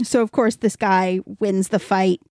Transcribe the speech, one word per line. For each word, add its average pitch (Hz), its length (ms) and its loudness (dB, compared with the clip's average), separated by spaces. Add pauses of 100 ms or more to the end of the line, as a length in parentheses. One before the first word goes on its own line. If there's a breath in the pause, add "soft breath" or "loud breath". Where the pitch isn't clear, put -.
So, 240 180 0
of 220 100 -2
course, 233 260 0
this - 180 -2
guy 185 440 0 (200)
wins 190 300 0
the 202 100 0
fight. 190 400 0 (120)